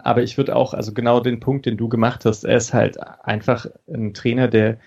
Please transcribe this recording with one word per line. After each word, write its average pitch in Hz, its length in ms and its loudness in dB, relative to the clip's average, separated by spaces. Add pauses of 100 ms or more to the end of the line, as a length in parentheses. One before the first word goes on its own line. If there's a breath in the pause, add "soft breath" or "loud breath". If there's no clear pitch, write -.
aber 120 180 2
ich 120 140 -6
würd 139 140 0
auch, 123 240 2
also 107 180 -6
genau 120 280 2
den 120 200 -2
Punkt, 135 240 -2
den 113 140 -2
du 113 100 -2
gemacht 117 380 0
hast, 107 180 0
er - 140 4
ist 117 160 -2
halt - 260 2
einfach 117 640 -4 (260)
ein 110 220 -6
Trainer, 123 340 0
der 110 400 2